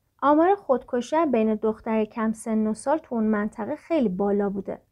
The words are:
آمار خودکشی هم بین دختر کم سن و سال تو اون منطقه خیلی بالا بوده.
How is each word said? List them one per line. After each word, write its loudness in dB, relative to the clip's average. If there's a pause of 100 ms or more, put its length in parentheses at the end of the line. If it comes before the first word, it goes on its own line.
(220)
آمار 4
خودکشی -2
هم 2
بین 2
دختر -2
کم -4
سن -2
و -2
سال -2
تو -8
اون 0
منطقه -2
خیلی 0
بالا 0
بوده. -8 (100)